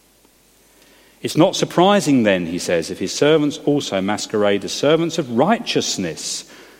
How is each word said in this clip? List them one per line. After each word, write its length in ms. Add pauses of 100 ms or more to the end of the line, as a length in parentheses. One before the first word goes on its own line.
(1200)
"It's 160
not 180
surprising 680
then," 240
he 140
says, 320
"if 80
his 120
servants 540
also 340
masquerade 640
as 80
servants 460
of 140
righteousness. 1120 (360)